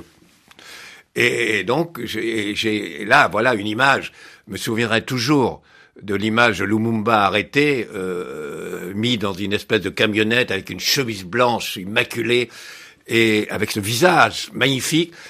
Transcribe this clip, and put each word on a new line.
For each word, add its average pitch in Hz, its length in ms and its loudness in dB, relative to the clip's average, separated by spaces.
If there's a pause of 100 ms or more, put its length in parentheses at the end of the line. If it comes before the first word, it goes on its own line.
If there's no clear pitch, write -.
(1160)
Et, 117 420 2
et 92 60 -2
donc, 135 400 -2
j'ai, 107 500 -4
j'ai, 101 480 -2
là, 123 240 6
voilà 113 280 2
une 101 120 -4
image. 113 460 2 (340)
Je - 60 -12
me 95 40 -8
souviendrai 113 460 0
toujours 123 580 0 (400)
de 101 120 -6
l'image 107 460 2
de 101 40 0
Lumumba 110 600 2
arrêté, 113 720 2
euh, 87 1000 -8
mis 113 240 0
dans 98 160 -2
une 98 180 -4
espèce 104 300 0
de 92 80 -4
camionnette 110 640 0
avec 95 180 -4
une 95 100 -10
chemise 110 440 -2
blanche 113 520 0
immaculée 117 760 -2 (560)
et 110 420 2
avec 101 220 -2
ce 110 80 -4
visage 117 720 2
magnifique. 135 580 0 (180)